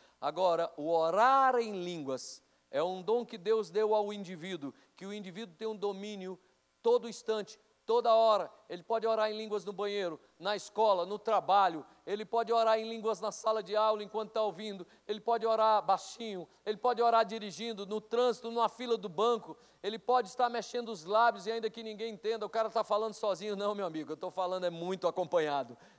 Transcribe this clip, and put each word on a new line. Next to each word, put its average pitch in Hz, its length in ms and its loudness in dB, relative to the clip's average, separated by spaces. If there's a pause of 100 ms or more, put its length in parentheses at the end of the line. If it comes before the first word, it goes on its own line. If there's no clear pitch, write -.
(200)
Agora, 165 580 0
o 151 120 -4
orar 240 680 4
em 208 260 -2
línguas 147 580 -6 (300)
é 139 100 0
um 185 200 -4
dom 220 240 0
que 226 120 -14
Deus 202 320 0
deu 214 240 2
ao 208 200 2
indivíduo, 185 600 -8 (220)
que 185 100 -16
o 196 80 -10
indivíduo 190 420 -12
tem 220 120 -8
um 220 80 -6
domínio 196 640 -8 (420)
todo 233 280 4
instante, 214 500 -4 (260)
toda 226 300 6
hora. 214 340 6 (200)
Ele 180 120 -10
pode 226 240 -2
orar 220 240 2
em 214 80 -4
línguas 208 280 -4
no 202 80 -8
banheiro, 196 440 -4 (220)
na 196 160 -2
escola, 196 500 2
no 196 140 -8
trabalho. 190 640 2 (200)
Ele 208 180 -4
pode 233 300 -2
orar 226 260 4
em 220 80 -6
línguas 220 320 -4
na 202 120 -4
sala 220 300 -2
de 190 140 -6
aula 214 260 2
enquanto 208 300 -8
tá 220 100 -2
ouvindo. 196 460 -6 (180)
Ele 214 140 -6
pode 233 260 -2
orar 220 360 4
baixinho. 196 640 -4 (180)
Ele 208 120 -2
pode 240 240 0
orar 226 240 6
dirigindo, 202 600 -8
no 208 140 -6
trânsito, 233 500 0
numa 233 200 0
fila 240 280 -2
do 196 120 -10
banco. 202 480 0 (260)
Ele 214 160 -6
pode 240 300 2
estar 247 180 0
mexendo 233 420 -6
os 175 140 -10
lábios 208 440 2
e 220 40 -4
ainda 226 180 -4
que 233 120 -10
ninguém 220 320 -8
entenda, 214 320 -4
o - 40 -10
cara 226 200 0
tá 220 140 0
falando 214 300 -2
sozinho. 202 420 -4
Não, 202 200 -2
meu 202 100 -4
amigo, 156 260 -6
eu 156 60 -6
tô 185 140 -8
falando 185 340 -4
é 175 40 0
muito 175 380 -4
acompanhado. 147 680 0 (220)